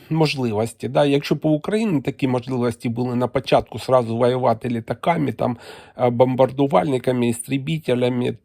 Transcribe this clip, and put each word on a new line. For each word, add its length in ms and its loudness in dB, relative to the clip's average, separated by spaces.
можливості. 800 -2
Да? 180 2
Якщо 320 0
по 120 0
Україні 520 0
такі 260 -4
можливості 640 -2
були 260 -4
на 120 0
початку, 520 0
сразу 380 0
воювати 520 0
літаками, 640 -2
там, 260 -2
е, 120 2
бомбардувальниками, 1160 2
істребітелями, 1160 -2